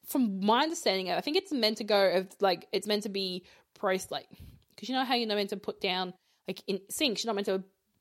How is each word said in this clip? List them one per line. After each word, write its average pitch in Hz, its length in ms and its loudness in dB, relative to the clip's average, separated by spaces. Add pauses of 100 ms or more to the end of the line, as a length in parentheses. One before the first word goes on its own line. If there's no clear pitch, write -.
from 208 380 0
my 226 180 6
understanding, 190 480 0
I 170 100 0
think 302 160 0
it's 392 160 -2
meant 226 260 0
to 220 60 -6
go 196 280 4
of, 185 160 2 (120)
like, 185 320 2
it's 190 140 -2
meant 208 160 0
to 220 80 -4
be 185 340 -4 (300)
priced, 190 360 -2
like, - 180 -8 (480)
'cause 208 120 -14
you 262 60 -2
know 262 100 0
how 254 120 0
you're 233 120 0
not 208 80 0
meant 202 140 -2
to 196 80 -6
put - 240 -8
down, 180 320 -2 (340)
like, - 180 -8
in 190 220 -2
sinks, 254 340 0
you're 226 60 -6
not 220 80 0
meant 202 100 -2
to 190 160 0 (380)